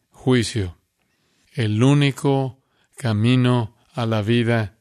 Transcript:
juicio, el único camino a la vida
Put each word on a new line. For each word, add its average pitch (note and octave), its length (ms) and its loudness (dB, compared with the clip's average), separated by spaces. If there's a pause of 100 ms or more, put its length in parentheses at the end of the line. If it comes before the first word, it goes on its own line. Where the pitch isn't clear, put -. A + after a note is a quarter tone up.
juicio, A2+ 680 -2 (760)
el A2 280 -2
único C#3 800 0 (360)
camino B2 800 0 (160)
a A#2+ 120 -6
la A2 160 -2
vida A2+ 600 -2